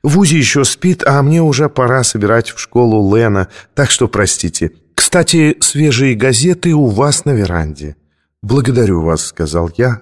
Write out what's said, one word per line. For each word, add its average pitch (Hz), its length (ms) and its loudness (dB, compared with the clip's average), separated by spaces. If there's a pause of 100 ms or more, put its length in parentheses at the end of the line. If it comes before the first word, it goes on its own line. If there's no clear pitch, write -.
Вузи 165 340 2
ещё 139 280 0
спит, - 420 -2
а 139 160 2
мне 160 200 2
уже 147 260 0
пора 127 360 0
собирать 110 460 0
в - 80 -18
школу 110 560 0
Лена, 104 340 0 (260)
так 143 160 0
что - 180 0
простите. - 640 -4 (220)
Кстати, 160 680 0
свежие 135 540 0
газеты 143 580 0
у 151 140 2
вас 120 400 0
на 110 60 0
веранде». 78 640 -4 (460)
«Благодарю 113 600 0
вас», 80 240 -2
сказал 82 500 -4
я, 120 260 -2